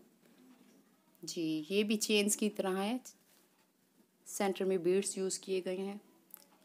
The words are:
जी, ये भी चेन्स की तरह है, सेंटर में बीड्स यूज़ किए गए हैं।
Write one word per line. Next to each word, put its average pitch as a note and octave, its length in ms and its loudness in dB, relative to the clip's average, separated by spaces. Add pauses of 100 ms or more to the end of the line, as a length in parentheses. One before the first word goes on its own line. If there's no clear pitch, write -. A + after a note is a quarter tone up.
(1200)
जी, D#3+ 460 -4
ये G3+ 140 2
भी G#3+ 120 0
चेन्स G#3 400 2
की G#3+ 120 2
तरह F#3+ 320 2
है, A3+ 200 0 (1300)
सेंटर G3 380 0
में F#3 180 0
बीड्स F#3+ 360 2
यूज़ F#3 220 -2
किए F#3+ 200 -4
गए F#3 160 -4
हैं। G3+ 240 -6 (640)